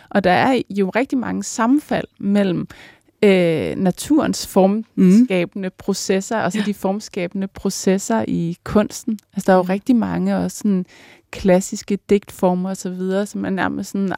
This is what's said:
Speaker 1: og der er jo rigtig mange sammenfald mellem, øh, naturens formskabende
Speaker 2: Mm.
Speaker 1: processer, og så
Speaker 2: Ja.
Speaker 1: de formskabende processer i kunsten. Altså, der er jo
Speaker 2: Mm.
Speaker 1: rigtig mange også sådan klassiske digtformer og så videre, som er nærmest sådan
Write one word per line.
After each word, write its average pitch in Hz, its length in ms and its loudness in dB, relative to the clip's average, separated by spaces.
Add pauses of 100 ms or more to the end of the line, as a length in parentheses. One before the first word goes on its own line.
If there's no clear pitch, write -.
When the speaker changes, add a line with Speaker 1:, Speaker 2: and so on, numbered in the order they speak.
(100)
Speaker 1:
og 196 140 2
der 185 80 4
er 247 280 2 (100)
jo 196 200 -2
rigtig 262 280 -2
mange 196 240 -4
sammenfald 247 640 0 (120)
mellem, 196 480 0 (580)
øh, 165 520 2
naturens 190 680 0
formskabende 196 1200 2
Speaker 2:
Mm. 185 100 -12
Speaker 1:
processer, 196 640 -2
og 185 120 -2
så 214 60 -2
Speaker 2:
Ja. 208 60 -2
Speaker 1:
de 202 100 -2
formskabende 190 720 -6
processer 196 840 -2
i 170 360 -4
kunsten. - 540 -2 (160)
Altså, - 120 -8
der 196 60 6
er 185 40 6
jo 185 60 4
Speaker 2:
Mm. 185 60 -4
Speaker 1:
rigtig 202 280 0
mange 190 400 0
også 185 200 -4
sådan 185 300 -2 (460)
klassiske 196 680 0 (120)
digtformer 185 600 0
og 190 60 -8
så - 140 -10
videre, 190 360 -4
som 196 180 -8
er 190 60 -4
nærmest 190 400 -4
sådan 196 280 -2